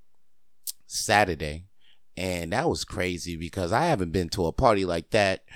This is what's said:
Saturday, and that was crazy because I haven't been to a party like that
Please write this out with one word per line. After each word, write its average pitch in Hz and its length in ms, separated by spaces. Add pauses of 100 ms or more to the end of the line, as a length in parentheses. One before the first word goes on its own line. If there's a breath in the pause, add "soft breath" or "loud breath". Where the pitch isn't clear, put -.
(880)
Saturday, 90 800 (500 soft breath)
and 87 360
that 147 160
was 87 140
crazy 87 540
because 85 340
I 135 160
haven't 95 240
been 85 200
to 90 160
a 80 60
party 107 320
like 85 260
that 98 340 (120)